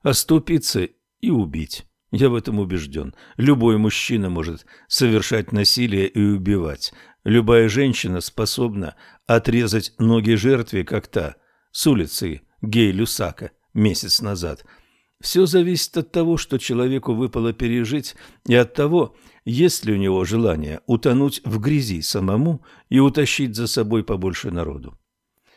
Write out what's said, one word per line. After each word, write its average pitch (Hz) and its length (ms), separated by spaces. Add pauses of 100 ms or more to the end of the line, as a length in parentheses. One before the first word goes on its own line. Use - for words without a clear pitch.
оступиться 147 840 (320)
и 233 100
убить. 80 560 (260)
Я 135 160
в 120 60
этом 110 240
убеждён. 78 560 (220)
Любой 117 420
мужчина 107 500
может 82 380 (200)
совершать 110 640
насилие 101 580
и - 120
убивать. 98 720 (320)
Любая 113 440
женщина 107 520
способна 104 760 (320)
отрезать 113 720
ноги 113 360
жертве, 110 500
как 104 240
та – 80 280 (400)
с - 100
улицы 92 540 (220)
Гей-Люсака 104 880 (240)
месяц 98 480
назад. 87 420 (560)
Всё 185 240
зависит 175 540
от - 120
того, 165 280
что - 180
человеку 127 560
выпало 117 400
пережить, 120 640 (300)
и 120 80
от 120 180
того, 151 420 (300)
есть 135 400
ли 110 80
у 101 40
него 95 280
желание 82 640
утонуть 127 580
в 110 140
грязи 117 420
самому 110 640 (240)
и 127 100
утащить 139 560
за 113 120
собой 110 380
побольше 95 460
народу. 73 480 (580)